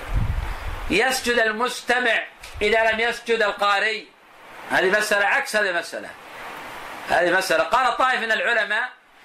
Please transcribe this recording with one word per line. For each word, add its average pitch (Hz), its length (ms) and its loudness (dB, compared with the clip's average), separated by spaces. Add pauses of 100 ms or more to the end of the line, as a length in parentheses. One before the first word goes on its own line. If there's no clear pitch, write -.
(920)
يسجد 240 480 2
المستمع 233 840 0 (400)
إذا 220 300 4
لم 220 80 -2
يسجد 226 420 0
القارئ؟ 202 600 2 (680)
هذه 180 280 4
مسألة 208 280 2
عكس 254 300 0
هذه 202 140 2
المسألة. 160 400 -4 (1000)
هذه 175 280 2
مسألة. 175 280 2
قال 240 320 2
طائفة 254 240 2
من 220 120 -2
العلماء 214 560 0 (360)